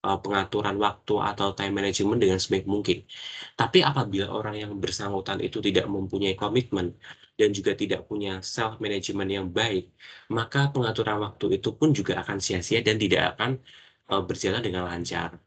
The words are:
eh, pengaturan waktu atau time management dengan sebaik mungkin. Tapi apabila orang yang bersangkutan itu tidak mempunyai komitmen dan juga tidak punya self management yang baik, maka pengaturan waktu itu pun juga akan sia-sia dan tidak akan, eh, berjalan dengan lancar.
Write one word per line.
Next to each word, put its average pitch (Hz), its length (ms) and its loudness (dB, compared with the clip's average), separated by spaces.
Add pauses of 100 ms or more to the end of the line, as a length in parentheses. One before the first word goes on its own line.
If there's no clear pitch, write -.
eh, 95 160 0
pengaturan 101 560 0
waktu 104 400 0
atau 101 320 0
time 98 320 -2
management 101 400 2
dengan 95 160 4
sebaik 95 240 0
mungkin. 98 400 0 (560)
Tapi 143 240 6
apabila 104 480 0
orang 107 320 -4
yang 104 160 -8
bersangkutan 95 640 -4
itu 98 160 -2
tidak 98 320 2
mempunyai 98 480 0
komitmen 101 560 0 (400)
dan 107 160 4
juga 98 240 0
tidak 98 320 -2
punya 98 320 -4
self 113 400 -4
management 98 480 -2
yang 95 240 -2
baik, 104 400 0 (400)
maka 139 400 2
pengaturan 110 480 0
waktu 98 400 0
itu 110 160 -2
pun 156 160 4
juga 95 320 0
akan 98 160 -4
sia-sia 98 400 0
dan 107 160 2
tidak 87 400 2
akan, 127 240 -2 (520)
eh, 95 160 2
berjalan 95 320 0
dengan 90 240 -2
lancar. 87 640 -4